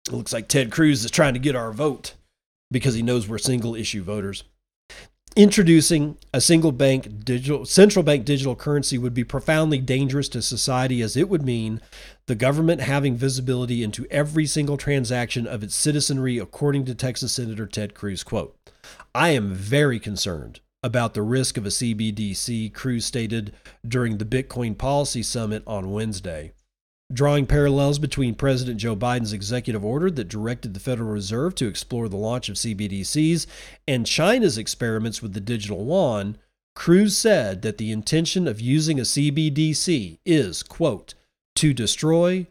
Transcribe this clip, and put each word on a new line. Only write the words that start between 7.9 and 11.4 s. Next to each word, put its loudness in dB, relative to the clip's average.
bank 2
digital 0
currency -2
would -2
be -2
profoundly 0
dangerous 0
to -6
society, 0
as -2
it 2
would 0